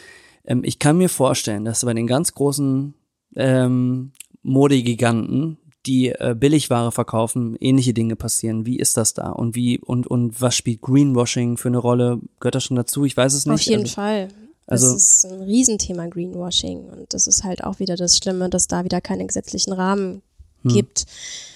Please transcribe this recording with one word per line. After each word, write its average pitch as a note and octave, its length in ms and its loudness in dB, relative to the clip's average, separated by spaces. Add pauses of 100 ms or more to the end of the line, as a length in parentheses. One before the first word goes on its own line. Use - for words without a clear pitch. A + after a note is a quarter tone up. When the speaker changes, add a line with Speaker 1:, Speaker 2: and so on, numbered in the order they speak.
(440)
Speaker 1:
Ähm, B2 200 0
ich - 140 -4
kann D3+ 200 4
mir F3+ 100 4
vorstellen, A#2 560 0
dass A2+ 200 -2
bei A#2+ 100 0
den A#2 120 0
ganz C3 280 0
großen, C#3 600 0 (420)
ähm, B2+ 760 2 (300)
Modegiganten, C3 1160 2 (280)
die, B2+ 220 2
äh, B2 300 -2
Billigware B2+ 540 2
verkaufen, A#2 680 -2
ähnliche C3 360 2
Dinge A2+ 220 0
passieren. A2 500 -4
Wie B2 120 -2
ist - 200 0
das - 160 0
da? - 160 -6
Und A#2 240 -4
wie, A#2+ 240 0
und, B2 280 -2
und A#2+ 340 -2
was B2 140 2
spielt - 280 -4
Greenwashing B2 760 2
für - 120 -4
eine B2 100 2
Rolle? A#2+ 420 2 (180)
Gehört B2 160 -2
das B2+ 100 -2
schon B2+ 120 -2
dazu? C3 300 -2
Ich C3 100 -2
weiß C3 160 4
es C#3+ 140 -2
nicht. D3 80 2
Speaker 2:
Auf - 80 2
jeden - 200 2
Speaker 1:
Also, A#2+ 120 -6
Speaker 2:
Fall. G3+ 340 -2 (380)
Speaker 1:
also B2+ 260 2
Speaker 2:
Das - 100 2
ist - 240 6
ein F#3 160 -12
Riesenthema G3+ 680 0
Greenwashing F3 760 -6
und - 300 -14
das - 120 0
ist - 180 0
halt F#3 200 -6
auch G3 140 -6
wieder F#3+ 180 -4
das F3 220 2
Schlimme, F#3 320 -2
dass F#3 180 0
da F3+ 160 -4
wieder F3+ 160 -2
keine F#3+ 260 -6
gesetzlichen F#3+ 460 -6
Rahmen F#3+ 480 -4 (420)
Speaker 1:
Hm. B2 100 2
Speaker 2:
gibt. - 340 0 (500)